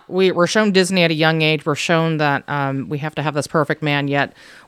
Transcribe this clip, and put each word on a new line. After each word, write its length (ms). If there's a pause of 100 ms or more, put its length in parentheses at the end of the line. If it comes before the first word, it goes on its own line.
we, 240
we're 160
shown 240
Disney 320
at 60
a 60
young 260
age. 240
We're 100
shown 420
that, 300
um, 420
we 100
have 160
to 80
have 100
this 140
perfect 340
man, 260
yet 260 (340)